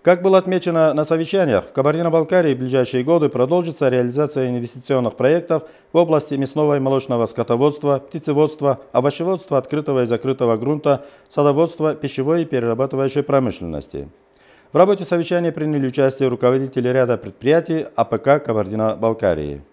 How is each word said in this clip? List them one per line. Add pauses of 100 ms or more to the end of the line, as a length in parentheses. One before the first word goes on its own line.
Как
было
отмечено
на
совещаниях,
в
Кабардино-Балкарии
в
ближайшие
годы
продолжится
реализация
инвестиционных
проектов (280)
в
области
мясного
и
молочного
скотоводства,
птицеводства, (140)
овощеводства
открытого
и
закрытого
грунта, (240)
садоводства,
пищевой
и
перерабатывающей
промышленности. (640)
В
работе
совещания
приняли
участие
руководители
ряда
предприятий (120)
А
П
К
Кабардино-Балкарии. (120)